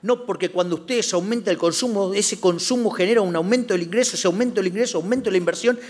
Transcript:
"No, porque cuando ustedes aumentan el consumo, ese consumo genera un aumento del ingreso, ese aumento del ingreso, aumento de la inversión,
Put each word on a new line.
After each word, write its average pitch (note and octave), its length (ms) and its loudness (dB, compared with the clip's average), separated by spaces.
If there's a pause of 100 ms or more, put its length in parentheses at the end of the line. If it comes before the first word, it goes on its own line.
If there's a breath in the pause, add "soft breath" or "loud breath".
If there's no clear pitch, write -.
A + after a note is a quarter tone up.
"No, A#3+ 240 0
porque F#3 240 -2
cuando F3 260 0
ustedes A3+ 380 -2
aumentan G3+ 380 0
el D#3+ 60 0
consumo, G3 560 0
ese G3+ 260 0
consumo G3 500 2
genera G#3+ 300 2
un F3+ 160 0
aumento A3 380 0
del F3 100 0
ingreso, A3 320 0
ese - 100 -2
aumento A3 300 0
del F#3+ 120 0
ingreso, F#3 300 -2
aumento A3 280 -2
de G3+ 60 0
la F#3+ 60 4
inversión, F3+ 400 0 (120)